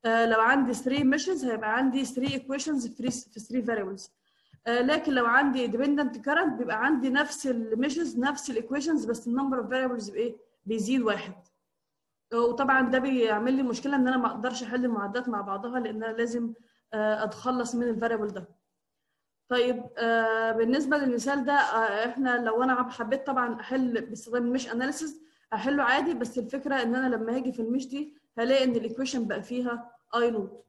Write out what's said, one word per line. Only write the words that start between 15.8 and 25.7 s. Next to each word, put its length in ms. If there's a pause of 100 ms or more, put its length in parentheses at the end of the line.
انا 140
لازم، 360 (400)
آه، 300
اتخلص 520
من 140
ال 120
variable 320
ده. 280 (880)
طيب، 340 (140)
آه، 540
بالنسبة 460
للمثال 480
ده، 80
آه، 560
إحنا 280
لو 260
أنا 100
عم 160
حبيت 380
طبعا 340
أحل 400
باستخدام 440
المش 260
analysis، 500 (320)
أحله 300